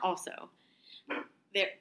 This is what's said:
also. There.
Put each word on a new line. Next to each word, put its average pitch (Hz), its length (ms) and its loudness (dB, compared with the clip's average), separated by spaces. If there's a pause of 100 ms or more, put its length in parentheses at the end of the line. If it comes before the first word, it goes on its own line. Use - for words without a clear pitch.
also. - 480 -2 (1040)
There. 196 160 4 (100)